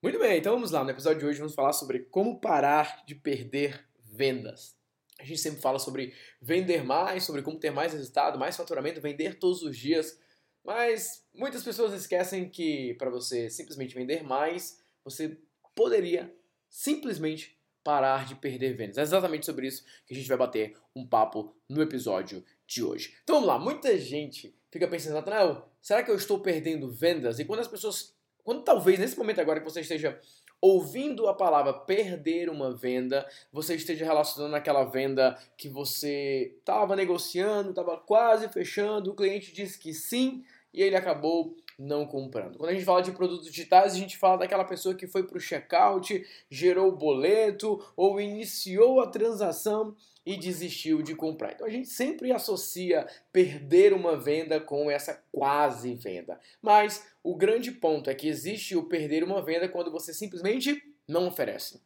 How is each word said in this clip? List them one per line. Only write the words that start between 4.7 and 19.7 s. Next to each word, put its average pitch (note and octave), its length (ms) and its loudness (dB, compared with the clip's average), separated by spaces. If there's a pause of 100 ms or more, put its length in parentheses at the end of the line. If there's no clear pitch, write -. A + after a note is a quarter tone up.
A - 60 -20
gente D3+ 160 -8
sempre D3+ 220 -6
fala C3+ 160 0
sobre C3 340 -8 (300)
vender E3+ 420 0
mais, F3+ 400 0
sobre D3 160 -6
como D#3 180 -8
ter D#3 120 -2
mais D#3 240 -2
resultado, C#3+ 440 -2
mais D#3 160 -4
faturamento, D#3+ 460 -6
vender D3 380 -6
todos F3+ 240 0
os D3 120 -6
dias. D#3 460 -2 (420)
Mas A3+ 680 -2
muitas B3 320 -8
pessoas G#3+ 300 0
esquecem F#3 560 -2
que C#3+ 480 -4
pra C3+ 100 -4
você B2 400 -4
simplesmente C3+ 460 -10
vender C3 280 -6
mais, D3+ 560 -4 (240)
você D#3 360 -10 (360)
poderia G3 560 2 (380)
simplesmente D#3 920 -6 (240)
parar C3+ 440 2
de A#2 80 -14
perder B2+ 420 -4
vendas. G#2 220 -8
É - 20 -2
exatamente D#3+ 460 0
sobre C3 220 -6
isso - 180 -12 (180)